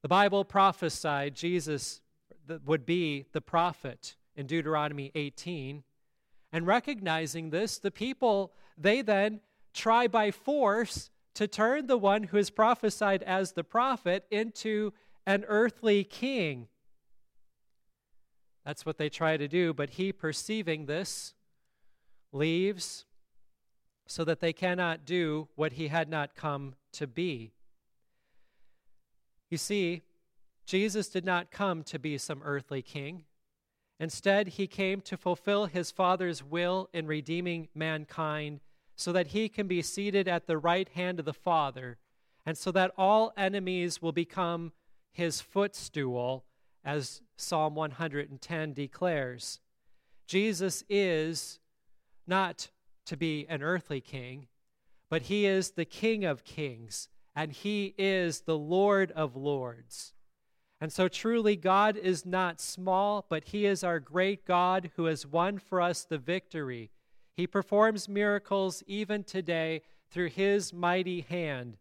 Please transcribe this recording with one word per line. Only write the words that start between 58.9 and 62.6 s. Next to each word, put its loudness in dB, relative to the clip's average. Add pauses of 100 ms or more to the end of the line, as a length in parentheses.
of -4
lords. -6 (640)
And -8
so 2
truly 2
God 4
is -2
not -2